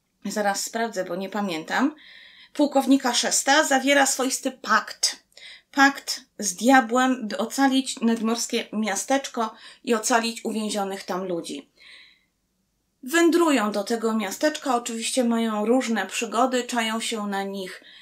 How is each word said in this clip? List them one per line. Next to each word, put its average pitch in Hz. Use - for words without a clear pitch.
zaraz 202
sprawdzę, 226
bo 170
nie 190
pamiętam, 196
pułkownika 269
Szesta 277
zawiera 277
swoisty 262
pakt. -
Pakt -
z 202
diabłem, 254
by 202
ocalić 262
nadmorskie 226
miasteczko 220
i 240
ocalić 226
uwięzionych 202
tam 190
ludzi. 160
Wędrują 302
do 202
tego 226
miasteczka, 247
oczywiście 233
mają 226
różne 226
przygody, 240
czają 226
się 220
na 196
nich 196